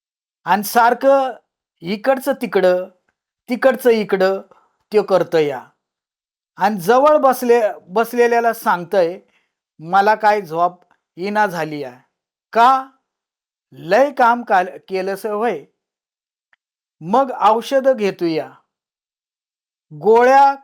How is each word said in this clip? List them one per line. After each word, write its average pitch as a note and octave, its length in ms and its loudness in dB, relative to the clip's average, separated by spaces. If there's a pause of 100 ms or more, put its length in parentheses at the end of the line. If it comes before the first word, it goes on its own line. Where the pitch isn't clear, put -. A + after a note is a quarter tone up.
(460)
आणि G3 180 0
सारखं B3 680 2 (500)
इकडचं B3+ 520 -4
तिकडं, F#3 560 0 (600)
तिकडचं B3+ 400 0
इकडं G3 520 0 (500)
त्यो G#3+ 120 2
करतोया. D#3+ 640 -2 (920)
आणि G3+ 180 0
जवळ B3+ 420 2
बसले-, A#3+ 640 0
बसलेल्याला A#3 720 0
सांगतंय, F#3 680 -2 (600)
'मला G3 360 0
काय G#3+ 260 0
झोप F3 420 -4 (340)
येईना G#3 280 -2
झालीया.' D3+ 520 -8 (560)
का? C4 340 2 (840)
लय F#3 400 0
काम A#3+ 320 0
काल-, F#3+ 340 -2 (100)
केलंस F#3+ 380 -6
होय? G#3 400 -6 (1400)
मग A#3+ 300 -2 (100)
औषध A#3 560 0
घेतोया, E3+ 520 -4 (1400)
गोळ्या C4 720 4